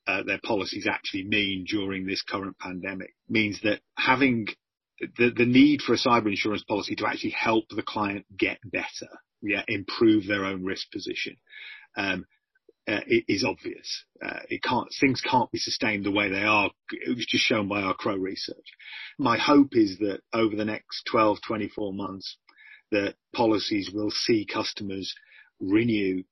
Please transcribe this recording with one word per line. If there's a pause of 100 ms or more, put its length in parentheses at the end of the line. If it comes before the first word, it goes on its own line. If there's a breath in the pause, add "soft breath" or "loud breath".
uh,
their
policies
actually
mean
during
this
current
pandemic. (140)
Means
that (160)
having (540)
the,
the
need
for
a
cyber
insurance
policy
to
actually
help
the
client (100)
get
better, (340)
yeah,
improve
their
own
risk
position, (600 loud breath)
um, (640)
uh, (100)
i-,
is
obvious. (200)
Uh,
it
can't, (120)
things
can't
be
sustained
the
way
they
are. (200)
It
was
just
shown
by
our
Crow
research. (520 loud breath)
My
hope
is
that (120)
over
the
next
twelve,
twenty-four
months, (540 loud breath)
that (200)
policies
will
see
customers (460 soft breath)
renew